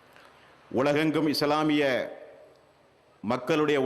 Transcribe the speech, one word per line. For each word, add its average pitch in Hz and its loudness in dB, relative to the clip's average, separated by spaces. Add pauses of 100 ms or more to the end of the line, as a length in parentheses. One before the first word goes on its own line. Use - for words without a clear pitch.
(800)
உலகெங்கும் 151 0
இஸ்லாமிய 151 0 (1500)
மக்களுடைய 151 0